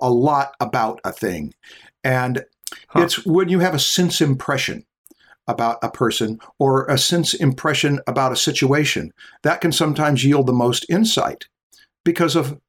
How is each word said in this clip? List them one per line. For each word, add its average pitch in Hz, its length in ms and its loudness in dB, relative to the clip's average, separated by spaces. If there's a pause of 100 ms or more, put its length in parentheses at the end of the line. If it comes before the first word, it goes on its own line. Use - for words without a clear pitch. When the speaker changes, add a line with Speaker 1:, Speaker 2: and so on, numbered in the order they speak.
Speaker 1:
a 127 80 2
lot 135 480 2
about 113 440 -2
a 95 100 -4
thing. 82 400 -6 (500)
And 127 420 -2 (440)
Speaker 2:
Huh. 170 120 2
Speaker 1:
it's - 240 -2
when 175 240 2
you 180 100 2
have 180 140 0
a 139 60 0
sense - 420 0
impression 135 640 -2 (600)
about 117 360 -2
a 113 80 -4
person 110 480 -2 (180)
or 135 300 2
a 139 100 0
sense 170 380 0
impression 143 720 0
about 127 240 0
a 123 40 -4
situation, 143 760 0 (300)
that 160 180 0
can 170 100 0
sometimes 147 540 2
yield 139 220 4
the 127 60 2
most 123 360 2
insight - 560 0 (580)
because 170 320 2
of 143 340 -2